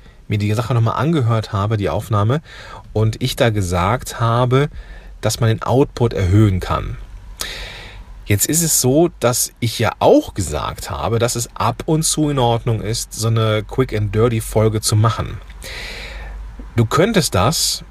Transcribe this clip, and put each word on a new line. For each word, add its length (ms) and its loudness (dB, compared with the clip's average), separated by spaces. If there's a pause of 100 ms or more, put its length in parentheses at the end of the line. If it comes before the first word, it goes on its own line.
(280)
mir 100 0
die 160 0
Sache 200 0
nochmal 220 2
angehört 560 0
habe, 240 0
die 140 0
Aufnahme, 500 0 (520)
und 300 0
ich 140 -2
da 140 4
gesagt 680 0
habe, 480 2 (520)
dass 200 -2
man 80 4
den 140 0
Output 500 2
erhöhen 480 4
kann. 360 -4 (1300)
Jetzt 200 2
ist 160 2
es 180 0
so, 300 4 (100)
dass 400 0
ich 180 -2
ja 200 0
auch 340 4
gesagt 560 -6
habe, 300 -2
dass 180 0
es 180 -6
ab 300 -4
und 200 0
zu 260 0
in 80 -2
Ordnung 420 2
ist, 320 -6
so 160 -2
eine 340 2
Quick 320 -2
and 200 -2
Dirty 260 2
Folge 400 2
zu 160 0
machen. 420 0 (1400)
Du 120 4
könntest 480 2
das 560 0